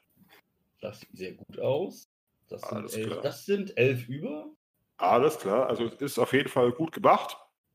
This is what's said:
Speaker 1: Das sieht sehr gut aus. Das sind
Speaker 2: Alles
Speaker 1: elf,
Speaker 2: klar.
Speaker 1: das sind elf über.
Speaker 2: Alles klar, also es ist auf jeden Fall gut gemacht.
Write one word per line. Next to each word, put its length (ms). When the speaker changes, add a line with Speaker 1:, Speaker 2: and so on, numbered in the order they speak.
Speaker 1:
Das 200
sieht 160
sehr 180
gut 260
aus. 440
Das 140
sind 160
Speaker 2:
Alles 160
Speaker 1:
elf, 120
Speaker 2:
klar. 160
Speaker 1:
das 240
sind 320
elf 300
über. 440
Speaker 2:
Alles 420
klar, 300
also 180
es 140
ist 180
auf 140
jeden 160
Fall 240
gut 200
gemacht. 440